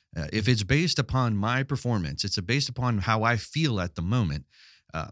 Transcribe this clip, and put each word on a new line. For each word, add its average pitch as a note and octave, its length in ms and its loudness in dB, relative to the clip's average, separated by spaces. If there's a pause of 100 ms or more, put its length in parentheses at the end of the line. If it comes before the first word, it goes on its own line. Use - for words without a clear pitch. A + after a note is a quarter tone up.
(160)
Uh, D#2 160 -4
if G#2+ 160 0
it's A2 160 2
based D3+ 340 2
upon B2 380 0
my A#2 260 0
performance, A2 640 -2
it's G2+ 160 -2
based A#2+ 280 0
upon B2 300 0
how A2 240 2
I A#2 140 4
feel A#2+ 440 0
at F2 140 -2
the E2+ 80 -4
moment, F2 440 0 (460)
uh, D#2+ 200 -6